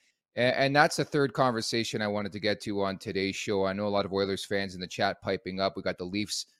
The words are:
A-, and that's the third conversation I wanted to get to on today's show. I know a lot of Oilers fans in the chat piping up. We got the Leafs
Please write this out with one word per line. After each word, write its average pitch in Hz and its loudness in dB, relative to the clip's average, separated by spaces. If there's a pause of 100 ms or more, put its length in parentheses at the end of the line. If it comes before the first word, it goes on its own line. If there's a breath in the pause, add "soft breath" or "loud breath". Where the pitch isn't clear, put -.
(360)
A-, 123 2
and 139 2
that's 156 6
the 156 0
third 139 2
conversation 113 0
I 104 0
wanted 104 -2
to 104 -8
get 101 0
to 101 -2
on 95 0
today's 95 -2
show. 98 0
I 95 0
know 104 -2
a - 0
lot 101 2
of 87 -6
Oilers 98 0
fans 98 -2
in 90 -10
the 90 -8
chat 98 0
piping 95 -2
up. 95 2
We 98 -6
got 90 -2
the 90 -6
Leafs 98 -4 (140)